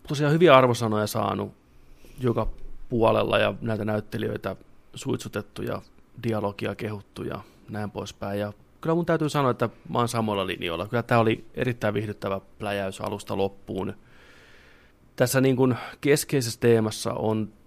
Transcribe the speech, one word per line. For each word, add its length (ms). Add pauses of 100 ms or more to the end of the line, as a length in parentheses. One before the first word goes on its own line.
tosiaan 240
hyviä 240
arvosanoja 500
saanut 460 (680)
joka 280 (400)
puolella 500
ja 220
näitä 240
näyttelijöitä 720 (380)
suitsutettu 680
ja 200 (400)
dialogia 520
kehuttu 480
ja 180 (280)
näin 220
poispäin. 500
Ja 120 (280)
kyllä 140
mun 120
täytyy 220
sanoa, 220
että 180 (200)
mä 100
oon 100
samoilla 380
linjoilla. 400
Kyllä 160
tää 160
oli 260 (100)
erittäin 400
viihdyttävä 460 (180)
pläjäys 420
alusta 360
loppuun. 580 (1300)
Tässä 180
niin 160
kuin 180 (260)
keskeisessä 600
teemassa 520
on 400 (140)